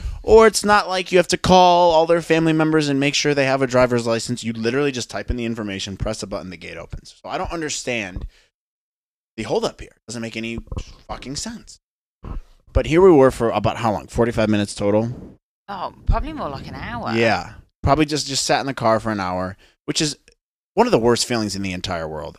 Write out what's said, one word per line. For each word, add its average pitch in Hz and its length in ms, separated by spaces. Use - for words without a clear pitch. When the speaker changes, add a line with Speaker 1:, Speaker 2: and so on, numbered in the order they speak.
Speaker 1:
or 226 240
it's - 180
not 208 240
like 185 240
you 180 60
have 170 100
to 180 80
call 175 540
all 160 160
their 170 160
family 160 320
members 156 340
and 139 100
make 143 160
sure 147 200
they 139 100
have 135 160
a 135 60
driver's 123 400
license. 117 360
You 113 120
literally 127 380
just 120 180
type 104 200
in 120 60
the 120 80
information, 101 540
press 110 240
a 107 40
button, 92 220
the 87 80
gate 82 220
opens. - 440
So - 60
I 117 80
don't 165 160
understand 120 760
the 113 60
holdup 170 380
here. - 160
It - 120
doesn't 117 140
make 113 140
any 113 220
fucking 107 280
sense. - 420
But 123 140
here 160 160
we 196 100
were 131 200
for 117 180
about 101 280
how 113 140
long? 76 140
Forty-five 117 420
minutes 104 260
total? 107 640
Speaker 2:
Oh, 175 260
probably 247 260
more 220 160
like 139 200
an 135 60
hour. 202 400
Speaker 1:
Yeah. 110 400
Probably 143 220
just, 143 220
just 135 200
sat 143 140
in 127 60
the 135 80
car 113 260
for 113 100
an 104 100
hour, 92 360
which - 160
is 147 160
one 220 120
of 247 40
the 165 80
worst 117 280
feelings 107 280
in 98 80
the 95 100
entire 87 360
world 78 300